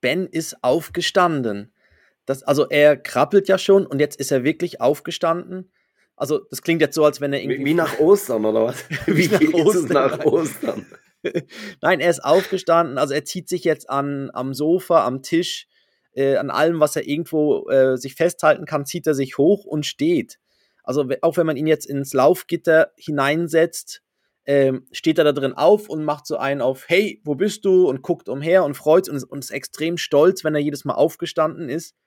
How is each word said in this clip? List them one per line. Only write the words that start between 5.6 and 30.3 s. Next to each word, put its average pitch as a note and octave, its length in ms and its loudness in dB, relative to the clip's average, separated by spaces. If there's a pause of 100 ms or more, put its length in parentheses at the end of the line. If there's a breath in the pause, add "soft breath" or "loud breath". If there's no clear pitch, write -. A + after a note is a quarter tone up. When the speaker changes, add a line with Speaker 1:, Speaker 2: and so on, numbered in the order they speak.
Speaker 1:
Also C#3+ 240 -2 (120)
das - 120 -12
klingt E3 180 0
jetzt D#3 140 0
so, D#3 100 2
als C#3+ 160 2
wenn C#3 120 -4
er C#3+ 80 -2
Speaker 2:
Wie, - 40 -8
Speaker 1:
irgendwie C3+ 260 -2
Speaker 2:
wie D#3 40 2
nach E3 240 -2
Ostern, D#3 460 2
oder A2 220 0
was? B2+ 220 -8
Speaker 1:
<laughs> - 180 -10
Wie F#3 100 0
Speaker 2:
Wie E3+ 120 4
Speaker 1:
nach G3+ 120 2
Speaker 2:
geht - 140 4
es - 0 - (120)
Speaker 1:
Ostern, F3+ 260 0
Speaker 2:
nach C#3 260 0
Speaker 1:
nein. - 80 -2
Speaker 2:
Ostern? - 600 -4 (380)
Speaker 1:
<laughs> - 180 -4 (380 loud breath)
Nein, E3 180 2
er E3 120 0
ist E3 120 -2
aufgestanden, E3+ 760 2
also C3+ 160 -2
er D3 120 -4
zieht - 240 -12
sich F3+ 160 -4
jetzt D#3 260 -2
an, C#3 420 -4
am C3 220 -6
Sofa, D#3+ 500 2
am B2+ 180 -4
Tisch, - 440 -4 (480)
äh, C3+ 220 0
an A2 120 -2
allem, D#3+ 300 0
was D3+ 160 2
er - 140 -6
irgendwo, D3+ 600 -2
äh, C3 280 2
sich C3 180 -10
festhalten D#3 520 0
kann, C#3+ 200 -6
zieht E3+ 220 -8
er D#3 60 2
sich C3+ 220 -4
hoch F#3 280 2
und D3+ 200 -6
steht. D3+ 540 -2 (460)
Also C3 240 -2
we-, C3+ 140 -4
auch E3 140 0
wenn F3 100 2
man D3+ 100 -2
ihn D3+ 100 -4
jetzt D#3 200 0
ins C#3 280 -6
Laufgitter D#3+ 840 2
hineinsetzt, D#3+ 1040 -2 (460)
ähm, C3+ 460 0
steht - 260 -2
er D#3+ 60 6
da D3 80 4
drin C3+ 220 -2
auf G#3 340 2
und D#3 160 -6
macht D3 200 -4
so D3 120 -6
einen C#3 260 -4
auf, C3+ 260 -2
„Hey, F#3+ 360 0
wo D3+ 100 -2
bist F#3+ 300 -4
du?“ F#3 240 4
und C3 140 -4
guckt - 260 -6
umher D#3 360 2
und C#3+ 120 -4
freut F3 320 2
und D3+ 80 -8
ist, B2+ 80 -10
und C#3+ 160 -14
ist C#3 100 -14
extrem D#3+ 480 -6
stolz, D#3+ 460 2